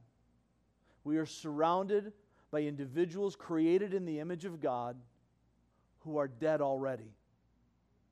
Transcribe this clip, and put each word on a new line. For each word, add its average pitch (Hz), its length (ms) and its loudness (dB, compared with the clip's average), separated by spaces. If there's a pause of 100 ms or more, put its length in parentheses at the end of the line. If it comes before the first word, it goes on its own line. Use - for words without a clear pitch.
(1040)
we 151 140 2
are 160 80 0
surrounded 185 840 0 (380)
by 151 120 0
individuals 156 760 -2
created 175 560 2
in 190 140 0
the 156 140 -4
image 170 240 -6
of 170 160 -8
God 123 360 -2 (1040)
who 156 180 -4
are 139 100 2
dead 151 320 2
already. 135 520 -2 (1000)